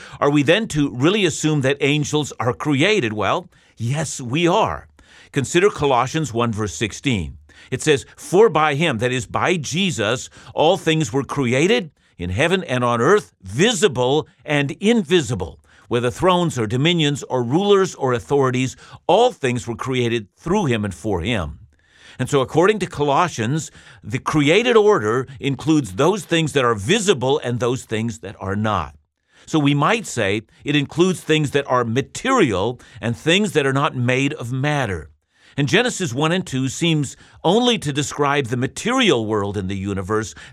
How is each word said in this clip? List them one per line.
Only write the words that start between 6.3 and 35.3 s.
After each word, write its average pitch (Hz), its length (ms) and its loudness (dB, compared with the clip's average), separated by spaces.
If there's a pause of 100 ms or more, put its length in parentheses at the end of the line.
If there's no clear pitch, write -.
one 117 200 0
verse 107 200 -4
sixteen. 98 640 -4 (340)
It 131 100 -4
says, 147 240 2 (100)
"For 214 320 4
by 151 280 2
him," 147 220 0
that 123 120 0
is, 127 160 -2
by 117 300 0
Jesus, 131 720 -2 (240)
"all 165 220 4
things 156 360 -2
were 135 120 0
created 151 680 0 (260)
in 87 140 -6
heaven 165 320 0
and 123 220 -2
on 120 160 0
earth, 185 320 2 (100)
visible 143 840 0 (160)
and 143 260 -2 (100)
invisible, 147 800 0 (300)
whether 120 240 0
thrones 175 480 2
or 107 80 -2
dominions 147 560 0
or 127 180 -2
rulers 190 540 2
or 127 160 0
authorities, 127 640 0 (320)
all 220 240 4
things 123 340 -4
were 117 80 -6
created 120 640 -2
through 190 300 0
him 113 180 0
and 95 100 -4
for 95 280 -4
him." 92 360 -4 (600)
And 127 120 -6
so 139 100 2
according 175 380 2
to 175 80 -6
Colossians, 147 840 -2 (320)
the 107 160 -8
created 170 560 2
order 143 520 4 (120)
includes 139 540 -2
those 160 320 0
things 165 280 -2
that 135 120 2
are 120 100 4
visible 143 720 0
and 123 160 -4
those 127 240 -2
things 110 360 -6
that 98 200 -14
are 95 160 -4
not. 104 380 -2 (500)
So - 140 0
we 143 160 4
might 170 320 0
say 107 340 -2 (240)
it 143 100 0
includes 160 460 0
things 156 300 0
that 143 160 0
are 123 180 2
material 123 960 0 (220)
and 113 120 -2
things 180 380 0
that 143 140 2
are 135 80 0
not 139 200 0
made 127 380 0
of 120 180 -10
matter. 127 600 -4 (480)